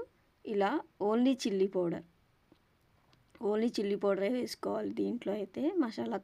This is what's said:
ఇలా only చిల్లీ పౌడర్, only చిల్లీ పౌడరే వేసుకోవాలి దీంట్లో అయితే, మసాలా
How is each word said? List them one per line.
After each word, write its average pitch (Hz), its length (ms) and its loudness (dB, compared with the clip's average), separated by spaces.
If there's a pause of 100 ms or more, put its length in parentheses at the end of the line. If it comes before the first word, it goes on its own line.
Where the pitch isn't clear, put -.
(460)
ఇలా 202 260 2 (380)
only 247 340 4
చిల్లీ 196 320 2
పౌడర్, 175 320 -2 (1400)
only 220 280 2
చిల్లీ 202 260 0
పౌడరే 196 360 2
వేసుకోవాలి 214 520 -4 (120)
దీంట్లో 202 380 -2
అయితే, 233 220 -6 (200)
మసాలా 226 400 -4